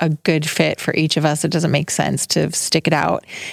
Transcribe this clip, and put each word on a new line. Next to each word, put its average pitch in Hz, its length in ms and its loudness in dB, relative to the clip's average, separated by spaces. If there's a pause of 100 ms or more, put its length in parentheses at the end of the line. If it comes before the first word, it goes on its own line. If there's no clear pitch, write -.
a 165 80 2
good 156 400 0
fit - 320 0
for - 140 -2
each 156 200 2
of 151 100 0
us. 151 200 0
It 156 60 0
doesn't 165 200 0
make 143 180 0
sense - 380 -2
to 156 240 0
stick - 360 0
it 156 60 2
out 156 320 0 (280)